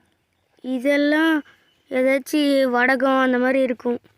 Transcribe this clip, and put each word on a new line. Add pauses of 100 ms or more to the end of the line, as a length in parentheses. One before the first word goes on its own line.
(640)
இதெல்லாம் (600)
ஏதாச்சும்
வடகம்
அந்த
மாதிரி
இருக்கும். (200)